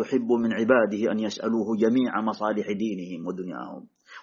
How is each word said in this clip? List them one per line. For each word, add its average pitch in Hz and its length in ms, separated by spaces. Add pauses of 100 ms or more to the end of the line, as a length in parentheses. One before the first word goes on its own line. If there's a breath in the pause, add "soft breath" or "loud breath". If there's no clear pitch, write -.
يحب 120 320
من 117 200
عباده 107 600
أن 107 60
يسألوه 110 600
جميع 113 420
مصالح 107 460
دينهم 92 600
ودنياهم، 90 600 (360 loud breath)